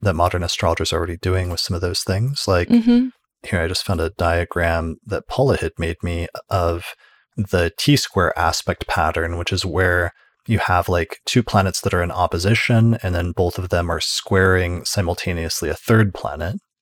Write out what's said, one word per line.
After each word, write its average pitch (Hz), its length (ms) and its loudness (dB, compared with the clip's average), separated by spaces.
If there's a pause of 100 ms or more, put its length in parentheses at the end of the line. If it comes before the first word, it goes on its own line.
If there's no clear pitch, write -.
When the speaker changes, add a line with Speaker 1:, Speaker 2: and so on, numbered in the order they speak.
Speaker 1:
that 98 140 0
modern 87 280 0
astrologers 85 500 -2
are 82 60 -2
already 85 180 -4
doing 92 340 -2
with 85 100 -6
some - 160 -4
of 85 40 -4
those 87 220 -4
things. 120 460 -2
Like, 90 200 2
Speaker 2:
Mm-hmm. 240 400 4 (380)
Speaker 1:
here, 87 140 0
I 82 80 0
just - 160 -4
found 87 160 0
a 82 180 0
diagram 85 760 0 (100)
that - 220 -6
Paula 117 300 2
had 82 200 -2
made 85 240 -2
me 85 240 -4 (240)
of 85 440 -2 (420)
the 87 420 0
T 143 180 4
square - 420 0
aspect - 500 -2
pattern, 82 500 -2
which 87 140 -4
is 92 120 -2
where 87 460 0 (360)
you 110 120 2
have, 90 300 0
like, 87 380 -2
two 120 180 2
planets 98 380 0
that - 120 -2
are 87 80 2
in 87 80 -2
opposition, 107 920 2
and 90 120 -2
then 87 180 -2
both 87 240 0
of 90 140 -8
them 87 180 0
are 85 120 -2
squaring 92 840 2
simultaneously 85 840 -2
a - 40 -2
third 110 380 2
planet. 82 440 -6 (260)